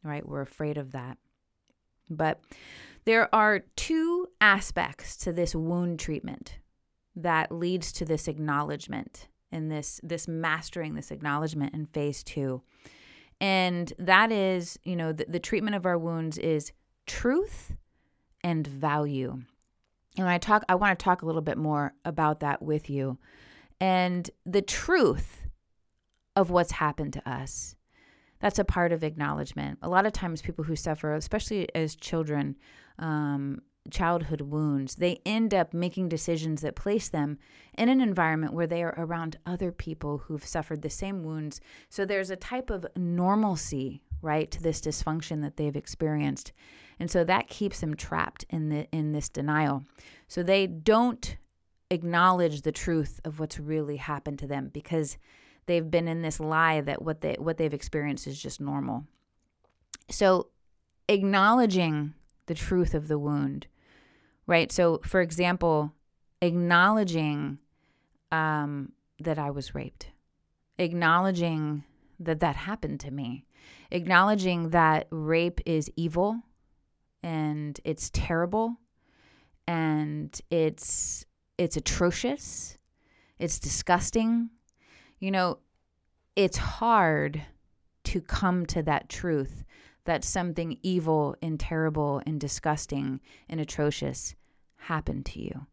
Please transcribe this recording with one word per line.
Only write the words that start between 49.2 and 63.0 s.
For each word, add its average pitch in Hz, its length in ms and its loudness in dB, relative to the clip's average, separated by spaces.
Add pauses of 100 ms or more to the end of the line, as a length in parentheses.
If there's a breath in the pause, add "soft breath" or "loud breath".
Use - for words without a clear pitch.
denial. 143 580 0 (420 loud breath)
So 175 160 -4
they 190 240 4
don't 220 680 2 (520)
acknowledge 170 720 4
the 151 100 0
truth 160 540 -2
of 156 140 -8
what's 156 200 -6
really 147 380 -4
happened 143 420 -6
to 143 80 -6
them 139 240 -4
because 151 460 -2 (480 soft breath)
they've 165 240 2
been 170 180 4
in 165 140 -2
this 156 180 -4
lie 156 420 4
that 143 200 -4
what 156 200 -4
they, 151 180 0
what 160 180 -2
they've 156 160 0
experienced 147 540 -4
is 139 140 -10
just - 180 -10
normal. 143 460 -4 (1040)
So 190 380 4 (600)
acknowledging 196 1080 4 (340)
the 165 80 -4
truth 180 380 2
of 151 140 -2